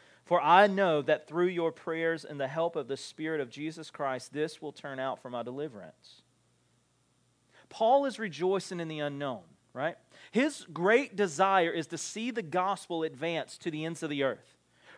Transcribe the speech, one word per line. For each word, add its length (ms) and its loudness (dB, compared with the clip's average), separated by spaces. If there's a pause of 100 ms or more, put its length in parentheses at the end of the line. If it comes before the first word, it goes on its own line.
(240)
for 180 2
I 260 10
know 340 2
that 260 2
through 200 2
your 260 0
prayers 500 -2
and 160 -12
the 80 -2
help 300 -2
of 100 -4
the 80 -4
Spirit 460 -6
of 80 -6
Jesus 420 -10
Christ, 400 -6
this 300 -4
will 100 -10
turn 260 -12
out 240 -4
for 80 -12
my 140 -6
deliverance." 800 -12 (1500)
Paul 360 4
is 120 -4
rejoicing 640 -2
in 80 -4
the 120 -6
unknown, 440 -4 (300)
right? 240 -4 (340)
His 400 0
great 460 2
desire 540 4
is 160 -4
to 100 -10
see 340 -6
the 100 -6
gospel 600 -2
advance 560 -4
to 100 -6
the 140 -6
ends 180 -6
of 80 -4
the 140 0
earth 340 -4 (400)